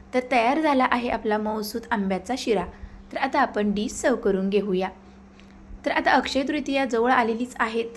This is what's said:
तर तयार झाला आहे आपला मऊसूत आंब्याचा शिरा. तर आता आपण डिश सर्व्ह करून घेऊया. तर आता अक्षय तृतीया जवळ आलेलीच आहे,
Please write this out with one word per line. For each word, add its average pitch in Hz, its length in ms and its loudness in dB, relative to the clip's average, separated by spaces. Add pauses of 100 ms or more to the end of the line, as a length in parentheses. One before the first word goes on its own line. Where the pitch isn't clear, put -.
(140)
तर 254 60 2 (120)
तयार 254 300 4
झाला 277 300 4
आहे 240 180 0
आपला 214 280 -2
मऊसूत 214 440 -4 (100)
आंब्याचा 190 460 -2
शिरा. 202 280 0 (460)
तर - 60 -8
आता 277 240 0
आपण 208 320 0
डिश 208 180 -2
सर्व्ह 262 300 0
करून 190 280 2
घेऊया. 190 400 0 (960)
तर 285 60 -2
आता - 200 2
अक्षय 269 360 2
तृतीया 277 380 0
जवळ 240 260 2
आलेलीच 233 480 2
आहे, 226 240 -2 (140)